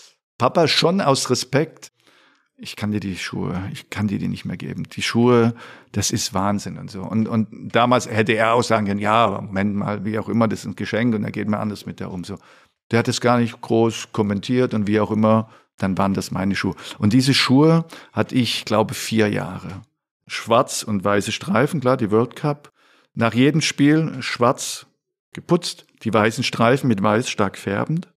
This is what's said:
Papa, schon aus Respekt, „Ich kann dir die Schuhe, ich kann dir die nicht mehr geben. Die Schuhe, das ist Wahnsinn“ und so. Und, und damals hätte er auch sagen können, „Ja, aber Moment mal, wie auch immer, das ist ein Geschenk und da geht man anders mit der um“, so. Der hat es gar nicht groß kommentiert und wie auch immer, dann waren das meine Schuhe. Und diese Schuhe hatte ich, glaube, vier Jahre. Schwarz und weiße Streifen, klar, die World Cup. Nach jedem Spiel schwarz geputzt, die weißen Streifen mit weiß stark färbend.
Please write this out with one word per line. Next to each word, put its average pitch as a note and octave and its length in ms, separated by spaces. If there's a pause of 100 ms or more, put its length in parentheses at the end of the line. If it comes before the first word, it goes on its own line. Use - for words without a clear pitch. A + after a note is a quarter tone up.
(380)
Papa, D3+ 300
schon G3 320
aus C3+ 300
Respekt, - 600 (680)
„Ich - 200
kann G#2 160
dir G#2 80
die F#2 160
Schuhe, F#2+ 440 (120)
ich - 180
kann G#2 160
dir G2+ 120
die F#2+ 100
nicht F#2+ 160
mehr F#2 120
geben. - 280
Die - 180
Schuhe, A#2 520 (360)
das G#2 200
ist - 220
Wahnsinn“ G2 460
und F#2+ 120
so. F#2+ 120
Und, A2 240
und - 480
damals B2 340
hätte A2+ 240
er A2 220
auch B2 80
sagen A2 240
können, G2+ 140
„Ja, G#2+ 240
aber G2+ 180
Moment G2+ 320
mal, G#2 300
wie G#2+ 140
auch G#2 100
immer, A2+ 180
das G2+ 140
ist - 60
ein G2 100
Geschenk A2 380
und G#2 80
da A2 80
geht G#2 180
man G#2+ 120
anders G#2+ 260
mit F2+ 120
der F#2 140
um“, F2+ 120
so. F#2 140 (520)
Der A2+ 100
hat A#2 80
es A#2+ 120
gar A#2+ 180
nicht A#2 220
groß A2+ 520
kommentiert A2+ 640
und G#2 120
wie G#2+ 140
auch G#2+ 100
immer, A2 380 (300)
dann F#2+ 200
waren G2 160
das F#2 160
meine F#2+ 240
Schuhe. F#2+ 220 (220)
Und G#2+ 160
diese C3 200
Schuhe D#3+ 500 (280)
hatte - 220
ich, A#2 300
glaube, G#2+ 300
vier A2 340
Jahre. F#2 540 (460)
Schwarz - 560
und G#2 180
weiße G#2 300
Streifen, C#3+ 480
klar, B2+ 160
die A2+ 140
World A#2 260
Cup. C#3+ 340 (440)
Nach A2+ 200
jedem C#3+ 260
Spiel D3 600
schwarz - 640 (460)
geputzt, - 540 (180)
die A2 100
weißen A2+ 300
Streifen C3 440
mit G2 140
weiß G#2+ 260
stark - 300
färbend. B2 600